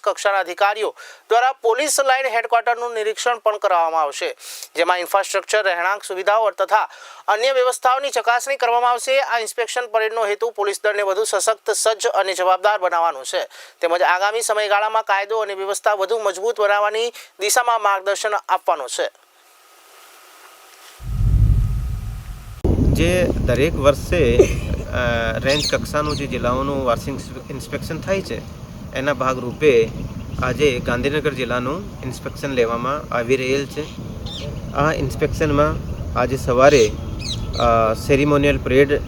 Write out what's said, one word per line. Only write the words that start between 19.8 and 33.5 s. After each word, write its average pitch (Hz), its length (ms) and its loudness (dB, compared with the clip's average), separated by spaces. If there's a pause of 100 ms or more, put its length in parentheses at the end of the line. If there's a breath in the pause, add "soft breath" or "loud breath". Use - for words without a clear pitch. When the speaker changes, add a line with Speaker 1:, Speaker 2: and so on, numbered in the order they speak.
Speaker 2:
જે 165 340 4 (180)
દરેક 127 300 2
વર્ષે, 131 600 4
અ, 117 1000 0
રેન્જ 139 380 0
કક્ષાનું 151 400 -2
જે 135 120 -6
જિલ્લાઓનું 131 580 -2
વાર્ષિક 120 280 -2 (360)
ઇન્સ્પેક્શન 143 520 -8
થાય 190 200 -2
છે, 107 200 -8 (540)
એના 139 180 -2
ભાગરૂપે 127 760 2 (540)
આજે 127 360 2
ગાંધીનગર 135 540 -2
જિલ્લાનું 127 500 -4 (200)
ઇન્સ્પેક્શન 131 480 -8
લેવામાં 123 640 0
આવી 120 200 2
રહેલ 131 300 0